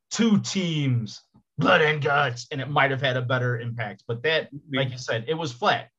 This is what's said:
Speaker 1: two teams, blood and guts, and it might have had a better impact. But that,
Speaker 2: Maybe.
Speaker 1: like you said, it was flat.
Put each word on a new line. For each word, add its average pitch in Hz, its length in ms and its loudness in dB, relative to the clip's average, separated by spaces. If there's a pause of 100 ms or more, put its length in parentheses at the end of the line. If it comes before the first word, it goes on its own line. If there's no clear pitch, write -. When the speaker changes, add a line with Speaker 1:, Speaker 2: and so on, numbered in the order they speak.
Speaker 1:
two 214 320 4
teams, 143 800 -2 (360)
blood 180 240 4
and 151 200 2
guts, 143 500 0
and 139 80 -6
it 135 100 -6
might 139 220 4
have 131 100 -2
had 131 140 0
a 127 60 0
better 123 380 -2
impact. 113 480 -8
But 117 160 -6
that, 156 280 0
Speaker 2:
Maybe. 139 320 -4
Speaker 1:
like 123 80 -2
you - 60 -12
said, 117 320 -4
it 160 60 0
was 160 180 -6
flat. 160 340 0 (120)